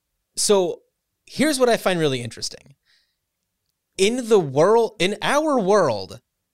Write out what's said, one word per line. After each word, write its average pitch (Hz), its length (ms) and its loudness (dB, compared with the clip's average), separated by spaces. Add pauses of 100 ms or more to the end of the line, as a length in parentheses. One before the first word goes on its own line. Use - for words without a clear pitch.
(340)
so 190 460 0 (460)
here's 269 340 -2
what 247 80 2
I 226 80 2
find 185 240 -2
really 131 220 -2
interesting. - 540 -14 (1200)
In 220 320 0
the 214 100 6
world, 180 580 2
in 196 220 -2
our 277 400 0
world, 135 640 0 (320)